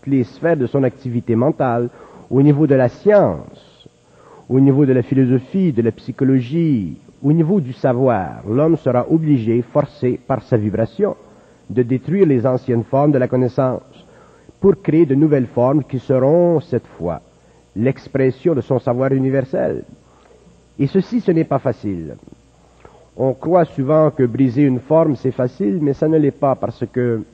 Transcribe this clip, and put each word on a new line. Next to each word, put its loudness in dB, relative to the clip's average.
les 2
sphères -2
de -2
son 0
activité -2
mentale, 0
au 4
niveau 4
de 4
la 4
science, -2
au 0
niveau 4
de 2
la 2
philosophie, 0
de -2
la 0
psychologie, -2
au 2
niveau 2
du -8
savoir. -2
L'homme 2
sera 0
obligé, 0
forcé -4
par -4
sa -2
vibration, -2
de -2
détruire 0
les 0
anciennes -2
formes 0
de 2
la -2
connaissance -2
pour 2
créer 2
de 0
nouvelles 2
formes 0
qui -8
seront, 2
cette -6
fois, -10
l'expression -2
de -2
son -2
savoir -2
universel. -2
Et 0
ceci, -2
ce -2
n'est 2
pas -4
facile. -6
On -2
croit 0
souvent 0
que -2
briser 0
une 0
forme, 0
c'est -4
facile, -4
mais -2
ça -2
ne 2
l'est 2
pas, -2
parce -8
que -2